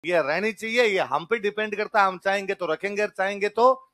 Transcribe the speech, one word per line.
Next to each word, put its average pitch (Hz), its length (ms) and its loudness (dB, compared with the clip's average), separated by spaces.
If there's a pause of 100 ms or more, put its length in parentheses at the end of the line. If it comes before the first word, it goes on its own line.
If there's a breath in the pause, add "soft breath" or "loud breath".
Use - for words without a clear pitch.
ये 165 180 2
रहनी 170 320 0
चाहिए, 226 300 0
ये 196 160 2 (120)
हम 151 140 -2
पे 226 140 -2
डिपेंड 208 380 -4
करता 208 240 0
है, 196 60 6
हम 185 100 -2
चाहेंगे 196 360 -2
तो 180 120 -6
रखेंगे 196 360 -4
और 208 80 0
चाहेंगे 202 400 -4
तो 226 160 2 (280)